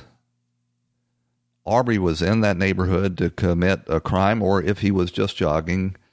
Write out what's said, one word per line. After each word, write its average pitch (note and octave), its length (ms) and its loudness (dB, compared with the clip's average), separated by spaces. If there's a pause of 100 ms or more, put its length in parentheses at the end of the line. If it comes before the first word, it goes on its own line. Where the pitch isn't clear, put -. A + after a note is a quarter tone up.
(1700)
Arbery A#2 320 2
was E2+ 240 0
in G#2 200 2
that G2+ 140 2
neighborhood F#2 640 0
to F2 120 0
commit F2 580 0
a D#2+ 120 0
crime G2+ 420 0
or F#2+ 200 0
if F#2+ 160 -2
he G2+ 120 0
was F2+ 200 0
just - 260 -4
jogging F2 600 -2 (160)